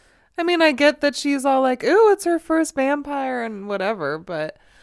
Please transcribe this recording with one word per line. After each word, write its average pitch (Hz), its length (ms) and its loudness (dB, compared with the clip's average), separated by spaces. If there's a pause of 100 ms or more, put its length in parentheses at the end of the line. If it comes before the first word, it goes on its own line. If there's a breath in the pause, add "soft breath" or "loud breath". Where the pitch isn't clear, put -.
(360 soft breath)
I 349 60 -6
mean, 339 220 2
I 311 80 4
get 294 300 2
that 285 140 0
she's 277 300 -2
all 269 160 2
like, 254 220 0
"Ooh, 427 280 6
it's 392 120 0
her 339 160 0
first 320 340 -2
vampire," 277 720 -4
and 208 240 -10
whatever, 190 500 -4
but 160 400 -8 (260 soft breath)